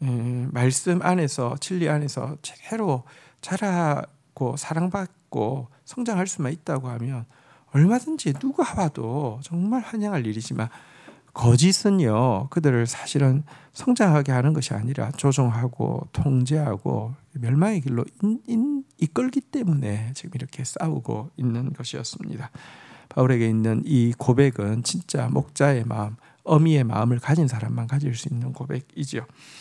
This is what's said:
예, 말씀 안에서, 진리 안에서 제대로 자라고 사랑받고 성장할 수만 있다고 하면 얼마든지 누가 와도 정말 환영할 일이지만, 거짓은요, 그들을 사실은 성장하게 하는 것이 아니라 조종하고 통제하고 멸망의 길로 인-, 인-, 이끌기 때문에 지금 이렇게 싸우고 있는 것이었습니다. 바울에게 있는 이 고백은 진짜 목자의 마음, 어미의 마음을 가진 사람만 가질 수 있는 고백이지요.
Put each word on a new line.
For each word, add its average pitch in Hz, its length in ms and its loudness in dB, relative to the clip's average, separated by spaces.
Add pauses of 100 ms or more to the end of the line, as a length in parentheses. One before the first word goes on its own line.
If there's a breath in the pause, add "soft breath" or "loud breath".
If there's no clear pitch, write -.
예, 123 480 -2
말씀 127 500 2
안에서, 143 580 0
진리 175 300 -2
안에서 147 540 -4
제대로 185 600 -4 (380 loud breath)
자라고 160 1160 -2
사랑받고 160 1120 -4 (160 soft breath)
성장할 214 420 -2
수만 143 260 -4
있다고 139 360 -6
하면 120 360 -6 (460 soft breath)
얼마든지 220 640 2
누가 269 300 -2 (160)
와도 131 640 -4
정말 202 380 -2
환영할 208 440 -4
일이지만, 113 440 -4 (640 loud breath)
거짓은요, 127 1160 4
그들을 127 360 2
사실은 139 580 0 (300 loud breath)
성장하게 160 580 4
하는 131 220 4
것이 131 220 -4
아니라 113 360 -4
조종하고 123 1000 0
통제하고 127 1040 0 (180)
멸망의 151 480 2
길로 123 240 -2 (160)
인-, 214 260 0
인-, 269 360 0 (160)
이끌기 254 420 -2
때문에 131 720 -2
지금 - 220 -14
이렇게 131 280 -8
싸우고 123 760 -6
있는 123 360 -2
것이었습니다. - 800 -10 (580 loud breath)
바울에게 127 380 4
있는 110 380 2
이 120 320 4
고백은 120 680 2
진짜 139 440 -4
목자의 139 580 2
마음, 110 300 -4 (280 soft breath)
어미의 156 400 4
마음을 113 360 2
가진 151 280 2
사람만 117 400 -4
가질 139 280 -2
수 - 160 -8
있는 127 220 -4
고백이지요. 135 720 -8 (360 loud breath)